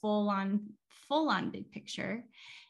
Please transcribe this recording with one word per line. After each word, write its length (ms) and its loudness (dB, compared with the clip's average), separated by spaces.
full 260 4
on, 380 2
full 220 2
on 200 2
big 200 -8
picture. 540 -6